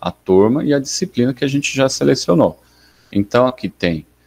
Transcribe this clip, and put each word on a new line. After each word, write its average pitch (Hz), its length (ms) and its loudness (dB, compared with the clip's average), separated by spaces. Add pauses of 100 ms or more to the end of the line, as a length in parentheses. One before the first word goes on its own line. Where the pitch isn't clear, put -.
a - 100 -6
turma 107 540 2
e 143 80 0
a 143 60 0
disciplina 131 540 -4
que 147 120 -4
a - 20 -2
gente 139 260 -4
já 135 140 2
selecionou. 139 720 0 (520)
Então 101 340 0
aqui 127 240 -6
tem 82 360 -4 (220)